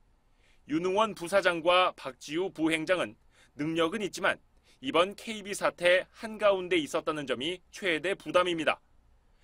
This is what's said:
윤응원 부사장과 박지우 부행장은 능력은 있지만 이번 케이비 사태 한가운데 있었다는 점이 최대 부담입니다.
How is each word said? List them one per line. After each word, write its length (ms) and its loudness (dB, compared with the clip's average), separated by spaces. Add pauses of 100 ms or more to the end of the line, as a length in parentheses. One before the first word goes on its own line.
(680)
윤응원 460 0
부사장과 840 2
박지우 540 -6
부행장은 680 0 (380)
능력은 480 -2
있지만 360 -2 (420)
이번 340 2
케이비 400 -10
사태 560 2
한가운데 640 0
있었다는 500 -2
점이 340 -4 (100)
최대 440 -2
부담입니다. 680 0 (640)